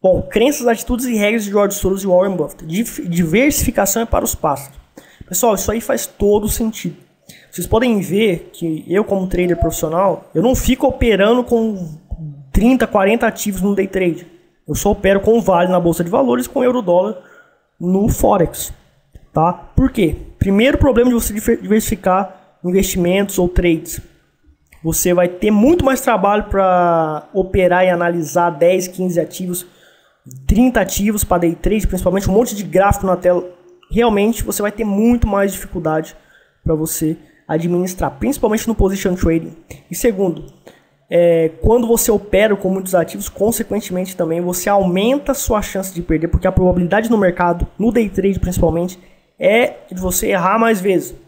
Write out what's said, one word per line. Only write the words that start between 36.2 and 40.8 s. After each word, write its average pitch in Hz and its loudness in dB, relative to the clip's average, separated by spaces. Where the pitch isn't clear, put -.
pra 165 0
você 160 -4
administrar, 175 -2
principalmente 226 -2
no 233 0
position 196 0
trading. 165 -2
E 175 -10
segundo, 190 -2